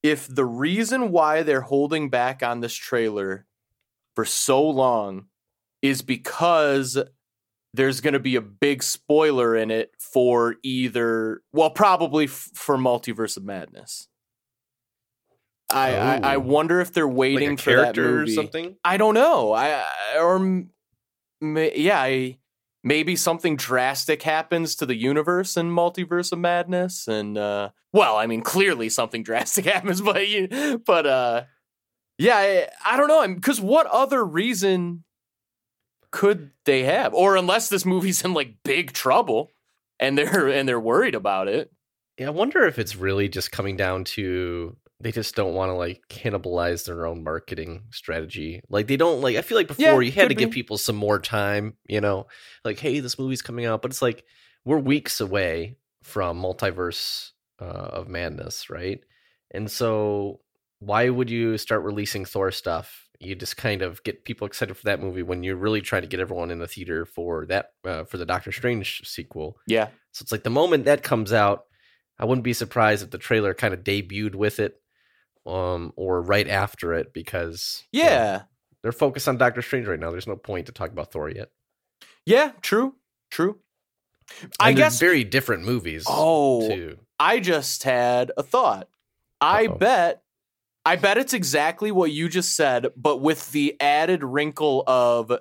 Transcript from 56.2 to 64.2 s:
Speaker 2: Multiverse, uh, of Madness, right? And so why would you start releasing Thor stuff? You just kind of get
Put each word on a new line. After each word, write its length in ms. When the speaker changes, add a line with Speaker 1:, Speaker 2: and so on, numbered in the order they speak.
Speaker 2:
Multiverse, 880
uh, 40
of 440
Madness, 640
right? 300
And 180
so 680
why 300
would 200
you 280
start 260
releasing 400
Thor 260
stuff? 580
You 140
just 240
kind 240
of 220
get 200